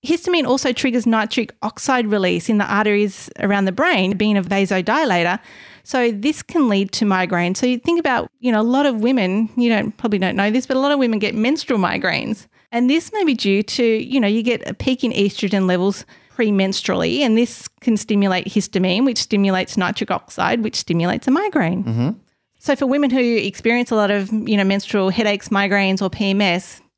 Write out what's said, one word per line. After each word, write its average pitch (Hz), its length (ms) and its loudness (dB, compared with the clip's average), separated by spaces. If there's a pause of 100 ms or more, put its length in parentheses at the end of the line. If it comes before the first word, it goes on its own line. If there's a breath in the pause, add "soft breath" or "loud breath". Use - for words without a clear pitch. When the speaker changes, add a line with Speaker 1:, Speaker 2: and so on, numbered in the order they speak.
Speaker 1:
Histamine 330 440 0
also 254 260 0
triggers 247 320 0
nitric 220 560 0
oxide 240 460 -2
release 185 420 0
in 214 80 4
the 202 80 2
arteries 208 640 0 (100)
around 202 260 2
the 190 60 0
brain, 208 460 0
being 208 180 2
a 196 60 2
vasodilator. 190 960 0 (440 loud breath)
So 240 280 0
this 220 300 -2
can 294 260 2
lead 196 260 2
to - 120 0
migraine. 185 480 0
So 247 140 0
you 247 100 0
think 339 220 0
about, 269 280 -2 (120)
you 247 120 0
know, 214 80 2
a 214 40 2
lot 262 240 2
of 226 140 0
women, 220 540 0
you 240 140 2
don't, 214 280 0
probably 214 200 -2
don't 180 180 0
know 196 140 0
this, 247 160 0
but 262 120 -2
a - 20 2
lot 277 120 2
of 285 60 2
women 233 220 0
get 208 160 -2
menstrual 240 420 0
migraines. - 720 -2 (240 soft breath)
And 247 180 2
this 330 240 0
may 415 100 0
be 285 120 2
due 196 260 0
to, 240 220 -2
you 226 360 0
know, 208 80 2
you 220 140 0
get 226 260 -2
a - 60 -8
peak 262 300 -2
in 226 80 0
estrogen 196 560 0
levels 180 380 0 (300 loud breath)
premenstrually, 190 840 0
and 226 180 4
this - 300 -2 (140)
can 220 160 0
stimulate 202 500 0
histamine, 196 580 0
which 247 140 0
stimulates 196 580 0
nitric 190 320 -2
oxide, 190 540 -4
which - 120 -6
stimulates 170 520 -2
a 254 40 2
migraine. 277 520 0
Speaker 2:
Mm-hmm. 120 260 -2 (480)
Speaker 1:
So 277 200 -2
for 269 100 -2
women 285 220 2
who 262 120 2
experience 233 680 0
a 226 40 0
lot 208 140 2
of, 202 220 -2
you 214 240 -2
know, 202 80 2
menstrual 196 460 0
headaches, 208 400 -2
migraines, 196 520 0
or 190 80 -2
P 196 200 -2
M 196 100 0
S 190 420 -2 (160)